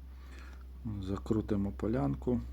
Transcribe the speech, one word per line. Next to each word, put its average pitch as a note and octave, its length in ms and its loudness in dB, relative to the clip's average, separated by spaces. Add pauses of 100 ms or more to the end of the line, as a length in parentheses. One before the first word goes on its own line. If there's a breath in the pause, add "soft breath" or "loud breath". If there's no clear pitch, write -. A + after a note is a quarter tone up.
(1000 loud breath)
Закрутимо G2+ 720 2
полянку. B2+ 680 2 (120)